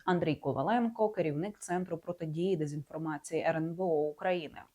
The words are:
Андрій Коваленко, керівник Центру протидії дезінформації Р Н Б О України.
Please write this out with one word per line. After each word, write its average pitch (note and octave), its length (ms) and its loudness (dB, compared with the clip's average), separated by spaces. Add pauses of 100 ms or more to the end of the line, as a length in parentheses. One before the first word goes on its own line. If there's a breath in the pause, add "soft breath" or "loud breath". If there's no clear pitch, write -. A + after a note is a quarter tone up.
Андрій E3+ 300 2
Коваленко, G#3+ 760 2
керівник F3 500 -2
Центру F3+ 380 -2
протидії E3+ 600 -2
дезінформації D#3 840 -4
Р E3 160 2
Н E3 180 -2
Б F3+ 60 -4
О F#3+ 40 0
України. D#3 680 0 (200)